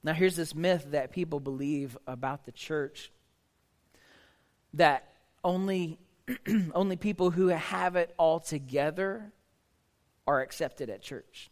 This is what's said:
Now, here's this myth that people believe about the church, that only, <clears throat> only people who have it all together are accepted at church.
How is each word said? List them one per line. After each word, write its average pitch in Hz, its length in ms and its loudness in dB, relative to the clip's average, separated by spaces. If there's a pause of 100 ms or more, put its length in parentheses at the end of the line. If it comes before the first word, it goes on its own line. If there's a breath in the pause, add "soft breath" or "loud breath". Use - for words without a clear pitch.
Now, 156 100 0
here's 180 220 2
this 160 200 -4
myth 165 360 0
that 139 200 -2
people 165 280 -4
believe 139 580 -4 (100)
about 131 380 -6
the 123 60 -16
church, - 600 -6 (1600 soft breath)
that 147 380 4 (300)
only, 185 560 0 (360)
<clears throat> 196 380 0
only 190 220 2
people 185 360 0
who 185 160 4
have 180 480 0
it 170 220 2
all 165 220 4
together 160 920 -2 (920)
are 139 160 4
accepted 131 480 -6
at 98 120 -10
church. - 500 -14